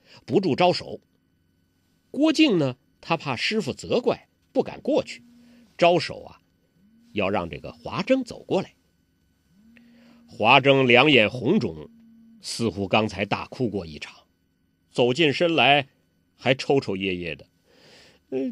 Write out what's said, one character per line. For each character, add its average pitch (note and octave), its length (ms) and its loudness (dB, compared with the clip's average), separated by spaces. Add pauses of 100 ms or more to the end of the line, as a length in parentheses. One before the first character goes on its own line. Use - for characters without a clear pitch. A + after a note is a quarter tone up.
(260)
不 G3+ 140 4
住 E3 140 6
招 F3+ 180 2
手。 - 280 -10 (1120)
郭 D#4 200 0
靖 C#4 280 4
呢， C3 180 -2 (240)
他 E3 160 -4
怕 C#3 180 -4
师 G#3+ 280 -4
傅 C3+ 100 -6
责 - 280 -4
怪， - 280 -4 (240)
不 C4 100 0
敢 - 200 -8
过 D4 200 0
去， - 200 -14 (560)
招 E3+ 200 4
手 - 260 -10
啊， - 180 -20 (720)
要 G2 180 -2
让 F2+ 180 -2
这 C#2+ 100 -12
个 - 140 -16
华 - 300 -10
筝 C4 200 0
走 - 180 -14
过 - 200 -4
来。 - 140 -12 (1500)
华 B2+ 340 2
筝 C3+ 260 4
两 B2 240 6
眼 A2 200 4
红 B2+ 280 -2
肿， D#2+ 300 -8 (540)
似 - 260 -6
乎 G2 180 -6
刚 A2 220 0
才 G2 160 -8
大 G2+ 220 -6
哭 - 240 -6
过 F#2+ 160 -8
一 D2+ 120 -16
场， - 280 -20 (640)
走 B2+ 240 0
近 D3 180 2
身 E3+ 220 0
来 C#3 340 4 (480)
还 C3 180 0
抽 C#3 260 0
抽 G2 160 -4
噎 F#2+ 180 -4
噎 E2+ 200 -8
的。 - 120 -20 (840)
“呃， C4 200 -6